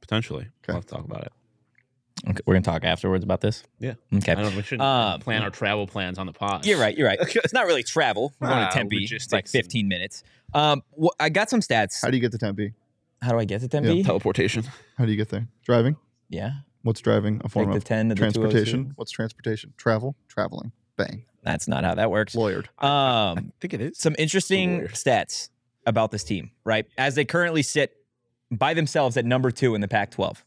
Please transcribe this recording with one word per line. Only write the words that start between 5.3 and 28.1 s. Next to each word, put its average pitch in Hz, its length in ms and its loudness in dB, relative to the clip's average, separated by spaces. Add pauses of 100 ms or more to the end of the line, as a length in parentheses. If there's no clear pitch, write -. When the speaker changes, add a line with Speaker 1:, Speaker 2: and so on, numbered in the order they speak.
Speaker 1:
our 104 80 -2
travel 104 360 -2
plans 92 320 -6
on 95 80 -6
the 82 60 -10
pod. 101 340 -4
Speaker 3:
You're 196 140 2
right, 107 160 2
you're 143 100 4
right. 101 140 4
It's - 320 0
not 233 140 2
really 147 180 2
travel. 131 560 0
We're 135 80 -2
going 151 120 2
to 104 60 2
Speaker 1:
Ah, 92 40 0
Speaker 3:
Tempe. 107 340 -2
It's 110 60 -8 (220)
like 98 120 2
Speaker 1:
logistics - 100 -14
and 127 100 4
Speaker 3:
fifteen 107 240 -2
minutes. 92 340 -4 (320)
Um, 147 280 2 (180)
wh-, 160 80 4 (120)
I 156 80 2
got 190 220 2
some 240 100 2
stats. 110 420 0
Speaker 2:
How - 80 0
do 131 60 2
you 127 40 2
get 117 120 0
to 117 60 -6
Tempe? 104 340 -4 (500)
Speaker 3:
How 120 100 -2
do 117 60 2
I 113 60 0
get 98 160 -4
to 123 80 -6
Tempe? 147 300 2
Speaker 1:
Yeah, 190 40 2
teleportation. 104 640 0 (320)
Speaker 2:
How 127 80 2
do 110 80 2
you 104 40 2
get 107 120 -2
there? 110 180 -4 (180)
Driving? 123 320 4 (320)
Speaker 3:
Yeah. 101 240 -6 (300)
Speaker 2:
What's 113 180 0
driving? 107 440 2
A - 40 -4
form - 180 0
Speaker 3:
Take 98 80 0
the - 40 0
Speaker 2:
of 98 60 -6
Speaker 3:
ten 110 240 0
to 113 60 0
the 98 40 -2
Speaker 2:
transportation? 110 600 2
Speaker 3:
two - 20 -2
oh 135 100 -6
two. - 60 -14
Speaker 2:
What's - 160 -12
transportation? - 640 -6
Travel? 117 400 0 (120)
Traveling. - 440 -6 (240)
Bang. - 280 -4 (200)
Speaker 3:
That's - 240 -4
not - 160 0
how 87 100 2
that 101 160 0
works. 104 240 -2
Speaker 2:
Lawyered. 101 320 0 (160)
Speaker 3:
Um, 127 560 2
Speaker 1:
I - 60 -6 (160)
think 180 140 -8
it 101 60 -6
is. 127 180 -8
Speaker 3:
some 156 200 0
interesting 180 600 0
Speaker 1:
Lawyered. - 120 -8
Speaker 3:
stats - 580 -2 (360)
about 110 240 2
this 104 140 -6
team, - 260 -4 (140)
right? 110 200 2 (140)
As 135 160 0
they 147 100 2
currently 165 380 2
sit 139 320 0 (560)